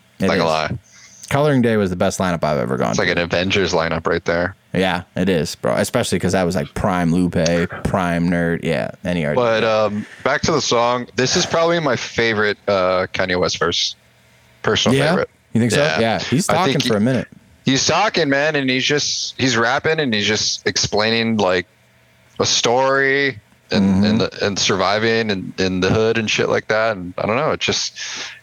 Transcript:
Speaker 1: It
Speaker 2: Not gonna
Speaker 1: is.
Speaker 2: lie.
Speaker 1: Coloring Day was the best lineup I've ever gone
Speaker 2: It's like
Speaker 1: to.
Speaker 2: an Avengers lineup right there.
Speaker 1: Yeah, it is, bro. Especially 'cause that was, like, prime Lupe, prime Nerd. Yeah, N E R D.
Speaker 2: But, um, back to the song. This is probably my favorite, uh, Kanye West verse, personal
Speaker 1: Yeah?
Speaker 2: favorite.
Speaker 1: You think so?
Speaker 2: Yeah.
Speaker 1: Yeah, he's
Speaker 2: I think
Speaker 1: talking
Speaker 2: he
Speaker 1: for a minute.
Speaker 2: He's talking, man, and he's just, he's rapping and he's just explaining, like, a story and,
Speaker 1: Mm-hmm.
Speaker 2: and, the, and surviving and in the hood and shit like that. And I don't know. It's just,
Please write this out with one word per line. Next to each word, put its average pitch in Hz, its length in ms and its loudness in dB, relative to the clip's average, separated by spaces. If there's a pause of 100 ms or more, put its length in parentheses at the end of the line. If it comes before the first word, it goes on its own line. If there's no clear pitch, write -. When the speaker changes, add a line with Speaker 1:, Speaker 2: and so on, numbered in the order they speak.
(200)
Speaker 1:
It 92 60 0
Speaker 2:
Not 85 120 2
gonna 85 60 2
Speaker 1:
is. - 0 -
Speaker 2:
lie. 78 340 0 (520)
Speaker 1:
Coloring 143 300 2
Day 113 160 2
was 98 140 2
the 92 60 -4
best 95 220 0
lineup 90 240 0
I've 76 160 0
ever 62 200 -2
gone 60 120 0
Speaker 2:
It's - 80 0
like 95 100 0
Speaker 1:
to. 87 40 0
Speaker 2:
an 85 60 0
Avengers 90 560 0
lineup 82 320 -2
right 85 180 0
there. 87 320 -2 (180)
Speaker 1:
Yeah, 90 280 0 (120)
it 92 140 0
is, 87 260 0
bro. 60 220 -2
Especially 101 420 -2
'cause 87 140 0
that 92 120 2
was, 87 120 -2
like, 76 180 -4
prime 90 380 0
Lupe, 90 220 2 (500)
prime 87 460 0
Nerd. 85 320 0
Yeah, 67 280 -2 (140)
N 90 140 -2
E 80 80 -2
R 76 80 0
D. - 20 0
Speaker 2:
But, 113 280 2
um, 107 420 0 (180)
back 143 180 0
to - 100 0
the 139 100 2
song. 120 440 0 (100)
This 131 200 0
is 170 100 2
probably 170 340 2
my 131 160 0
favorite, 107 600 0 (100)
uh, 92 460 2
Kanye 92 260 -2
West 85 200 0
verse, - 360 -2 (680)
personal 110 360 2
Speaker 1:
Yeah? 143 120 2
Speaker 2:
favorite. 180 200 -2 (240)
Speaker 1:
You 113 60 2
think 117 120 2
so? 143 100 2
Speaker 2:
Yeah. 82 180 0
Speaker 1:
Yeah, 110 180 0
he's 131 300 -2
Speaker 2:
I - 60 2
think 180 120 2
Speaker 1:
talking 139 140 0
Speaker 2:
he - 80 -2
Speaker 1:
for 110 80 2
a 98 40 2
minute. 117 280 0 (360)
Speaker 2:
He's 131 220 0
talking, 170 440 0
man, 147 260 2
and 135 140 0
he's 127 140 0
just, - 540 -2
he's 123 200 2
rapping 151 420 0
and 127 140 0
he's 101 120 0
just - 400 -2
explaining, 113 720 0
like, 92 300 0 (760)
a 80 60 2
story 135 920 0 (320)
and, 104 140 2 (120)
Speaker 1:
Mm-hmm. 101 80 4
Speaker 2:
and, 110 180 2
the, - 240 -2
and 98 120 -2
surviving 107 720 0
and 92 300 -4
in 92 200 0
the 92 100 2
hood 110 260 2
and 107 140 -2
shit 117 180 0
like 110 200 -2
that. 110 280 0
And - 220 -10
I - 80 -2
don't 107 100 0
know. 143 140 0
It's - 160 -4
just, - 320 -4 (440)